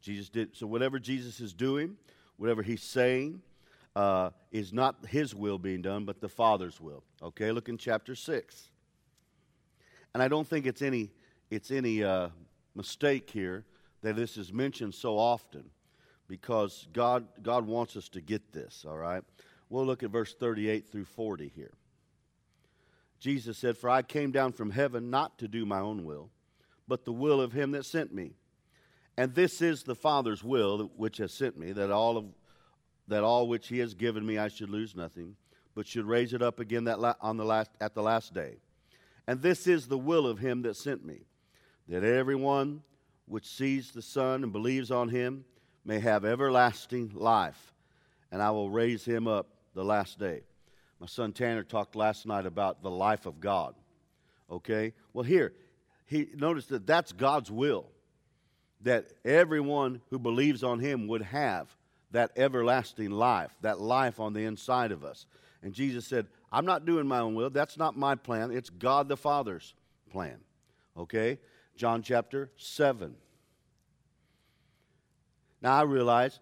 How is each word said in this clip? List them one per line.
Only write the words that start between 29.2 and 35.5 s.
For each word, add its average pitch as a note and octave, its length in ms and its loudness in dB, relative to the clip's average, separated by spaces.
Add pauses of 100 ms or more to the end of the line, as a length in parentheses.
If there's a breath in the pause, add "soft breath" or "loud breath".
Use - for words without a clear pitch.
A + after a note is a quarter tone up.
this F3+ 260 2
is E3 220 2
the C3 100 -4
Father's A#2+ 480 2
will G#2+ 540 2
which A2 220 -4
has G2+ 160 -6
sent - 240 -4
me, F2 160 -8
that G2+ 180 -2
all A2+ 240 2
of, G#2+ 100 -4 (840 soft breath)
that G#2 160 2
all A#2+ 240 4
which A#2 180 -2
he B2 120 -4
has A#2 140 -2
given G#2+ 320 -2
me A2 120 -2
I G#2+ 100 0
should G#2+ 220 -10
lose G#2 260 -6
nothing, E2+ 400 -12 (400 soft breath)